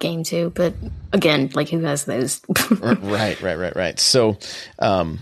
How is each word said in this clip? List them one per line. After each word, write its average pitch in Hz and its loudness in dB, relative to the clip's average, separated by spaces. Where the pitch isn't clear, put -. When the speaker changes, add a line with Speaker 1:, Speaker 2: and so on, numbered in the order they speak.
Speaker 1:
game 165 -2
too, 170 -2
but 175 0
again, 151 4
like, 151 0
who 170 0
has 143 -2
those? 127 -2
<laughs> - 2
Speaker 2:
R-, 113 0
right, 101 -2
right, 90 -2
right, 87 -4
right. 87 -2
So, 110 4
um, 87 2